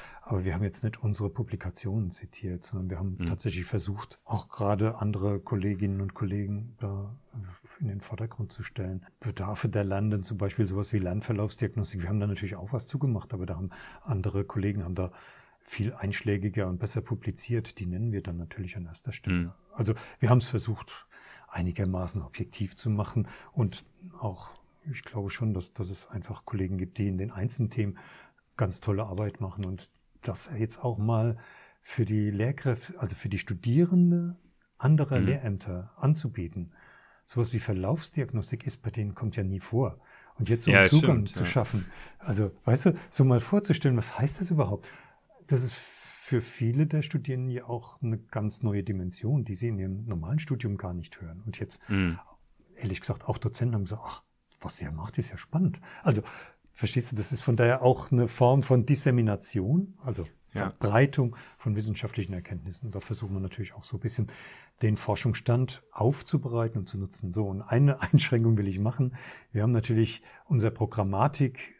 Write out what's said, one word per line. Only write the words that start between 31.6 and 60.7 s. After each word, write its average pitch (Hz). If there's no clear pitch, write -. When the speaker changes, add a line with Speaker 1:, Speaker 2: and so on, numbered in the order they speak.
Speaker 1:
für -
die 104
Lehrkräfte, 123
also -
für -
die 95
Studierende 175
anderer 147
Speaker 2:
Mhm. 95
Speaker 1:
Lehrämter 104
anzubieten. 107
Sowas 120
wie 117
Verlaufsdiagnostik 113
ist -
bei 113
denen, 104
kommt 110
ja 107
nie 95
vor. 113
Und 98
jetzt 117
so -
Speaker 2:
Ja, 98
Speaker 1:
einen 95
Zugang 143
Speaker 2:
stimmt, 101
Speaker 1:
zu -
Speaker 2:
ja. -
Speaker 1:
schaffen. 101
Also, 101
weißt 123
du, 165
so -
mal 123
vorzustellen, 165
was -
heißt 139
das 175
überhaupt? 110
Das 127
ist 127
für -
viele 123
der 156
Studierenden 127
ja 123
auch 120
eine 113
ganz 107
neue 101
Dimension, 101
die 107
sie 117
in 107
ihrem 95
normalen 92
Studium 117
gar 90
nicht -
hören. 87
Und 107
jetzt, -
Speaker 2:
Mhm. 92
Speaker 1:
ehrlich 95
gesagt, -
auch -
Dozenten 117
haben 101
gesagt, 104
„Ach, -
was -
ihr 76
macht, 80
ist -
ja -
spannend.“ 180
Also, 107
verstehst -
du, 113
das 107
ist 117
von 117
daher 123
auch 127
eine 120
Form 127
von 120
Dissemination, 123
also 104
Speaker 2:
Ja. 104
Speaker 1:
Verbreitung 117